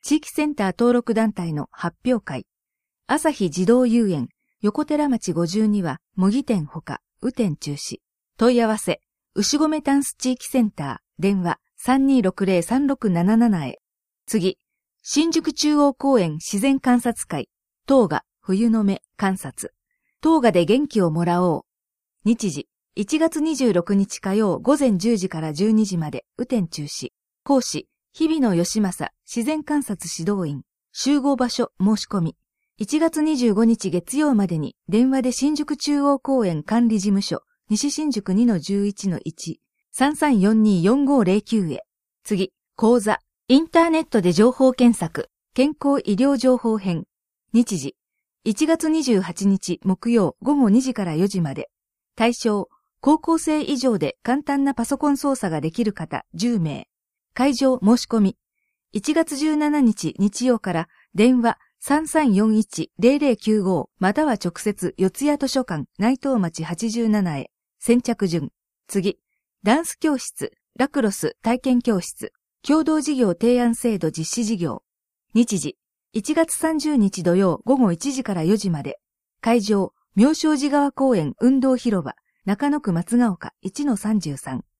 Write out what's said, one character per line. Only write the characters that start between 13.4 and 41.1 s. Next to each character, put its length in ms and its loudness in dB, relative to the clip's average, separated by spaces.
へ。 120 -10
次、 320 -2
新 320 0
宿 180 -2
中 240 0
央 160 4
公 260 0
園 180 0
自 220 -6
然 220 0
観 220 2
察 240 -6
会、 240 -8
冬 220 4
が、 160 -2
冬 300 0
の 140 2
目、 180 0
観 180 0
察。 380 -14
冬 180 4
が 100 4
で 140 4
元 240 2
気 140 0
を 80 2
も 160 0
ら 160 2
お 180 0
う。 20 -20
日 260 0
時、 180 -10
一 240 -4
月 240 0
二 120 -2
十 200 0
六 200 0
日 260 -2
火 140 -4
曜 260 0
午 180 2
前 180 2
十 220 0
時 100 -4
か 140 -6
ら 100 -6
十 200 0
二 120 2
時 140 -4
ま 120 -4
で、 140 -10
雨 80 -6
天 220 -2
中 160 -10
止。 260 -12
講 160 2
師、 280 -8
日 140 -2
比 120 0
野 140 2
義 280 0
正、 280 -4
自 180 -6
然 220 -4
観 180 -2
察 240 -8
指 240 -6
導 160 -2
員。 180 -8
集 260 0
合 160 2
場 140 -2
所、 320 -4
申 160 2
し 80 -8
込 160 -4
み。 160 -4
一 240 -2
月 220 0
二 160 0
十 160 2
五 100 2
日 240 2
月 300 -4
曜 160 2
ま 120 2
で 120 -4
に、 180 -8
電 200 2
話 140 0
で 100 -2
新 240 0
宿 220 -4
中 240 -2
央 160 2
公 260 0
園 180 -2
管 260 2
理 100 0
事 60 -2
務 180 2
所、 200 -6
西 200 -2
新 220 -4
宿 220 -4
二 100 2
の 140 2
十 280 -2
一 220 -4
の 160 -4
一、 380 -12
三 220 0
三 260 2
四 220 4
二 200 4
四 240 2
五 180 4